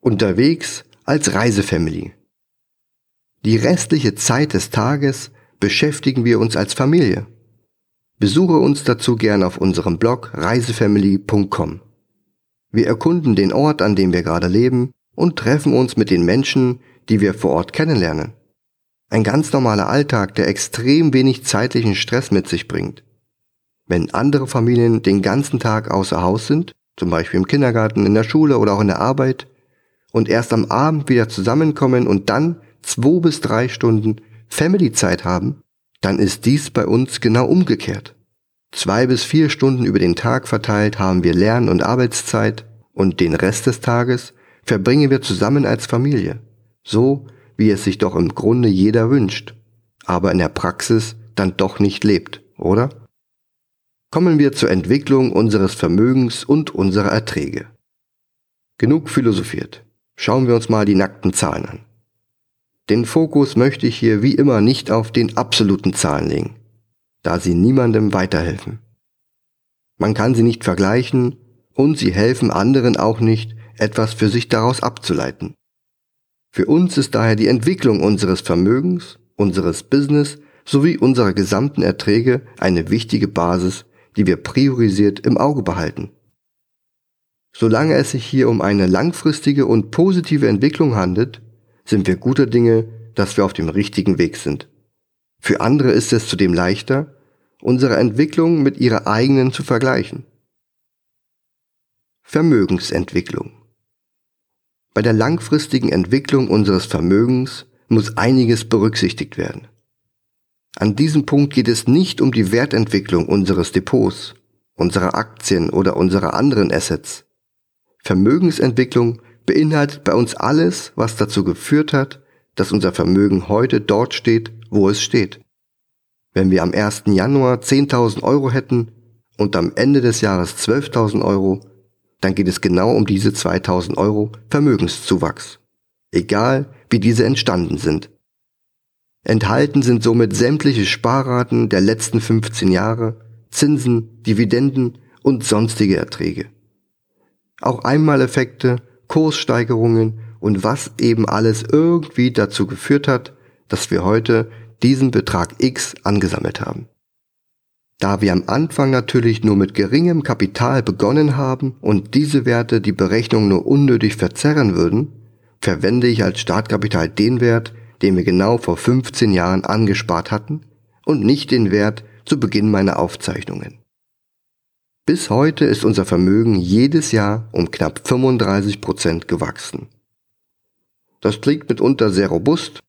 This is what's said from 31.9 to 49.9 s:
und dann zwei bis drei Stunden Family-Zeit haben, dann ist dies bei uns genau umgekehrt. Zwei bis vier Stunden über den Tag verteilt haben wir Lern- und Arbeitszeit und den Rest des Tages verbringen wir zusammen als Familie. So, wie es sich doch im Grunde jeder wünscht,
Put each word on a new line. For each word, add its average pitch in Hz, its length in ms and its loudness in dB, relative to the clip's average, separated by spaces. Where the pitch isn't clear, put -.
und 98 240 0
dann 160 300 0
zwei 147 380 0
bis 165 200 0
drei 120 280 0
Stunden 110 520 0
Family-Zeit 151 760 0
haben, 92 380 -4
dann 98 180 0
ist 104 280 0
dies 143 240 0
bei 113 160 -2
uns 123 340 0
genau 120 260 2
umgekehrt. 110 720 -2
Zwei 107 340 0
bis 127 160 0
vier 156 280 2
Stunden 131 340 0
über 98 140 0
den 87 180 2
Tag 120 320 -4
verteilt 104 500 -2
haben 92 260 0
wir 85 100 2
Lern- 110 340 2
und 90 140 2
Arbeitszeit 113 840 -2
und 95 280 0
den 82 140 0
Rest 92 320 -2
des 123 140 -2
Tages 120 520 -2
verbringen 127 460 2
wir 131 100 2
zusammen 113 460 0
als 117 200 -2
Familie. 120 540 -2
So, 135 440 0
wie 107 140 4
es 98 140 -2
sich 95 140 -2
doch 90 180 -2
im 85 180 0
Grunde 117 340 0
jeder 107 420 2
wünscht, 117 440 -2